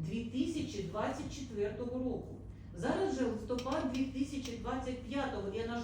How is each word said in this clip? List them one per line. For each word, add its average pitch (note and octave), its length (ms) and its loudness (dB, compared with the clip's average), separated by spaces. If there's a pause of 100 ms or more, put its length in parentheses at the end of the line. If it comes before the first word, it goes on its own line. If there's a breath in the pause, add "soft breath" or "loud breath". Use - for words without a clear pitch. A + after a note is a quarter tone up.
дві A3+ 260 0
тисячі C#4+ 580 0
двадцять C4 520 -2
четвертого A#3 600 -2
року. B3 380 -2 (420 loud breath)
Зараз D#4 380 2
вже B3+ 100 4
листопад B3 680 2
дві C4 100 4
тисячі C4 540 0
двадцять B3+ 460 -2
п'ятого, A3 500 0
і A3+ 80 0
вона A#3 220 0